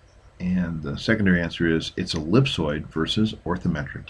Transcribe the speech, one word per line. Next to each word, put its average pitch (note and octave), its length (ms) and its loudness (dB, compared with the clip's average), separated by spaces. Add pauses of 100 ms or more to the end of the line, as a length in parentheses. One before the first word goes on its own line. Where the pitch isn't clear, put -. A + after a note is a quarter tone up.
(400)
And F2 420 -2
the C#2+ 140 -4
secondary F#2+ 460 4
answer E2 260 0
is D#2+ 300 0
it's F2+ 160 -2
ellipsoid D#2+ 720 0
versus G#2+ 480 0 (100)
orthometric E2 640 -4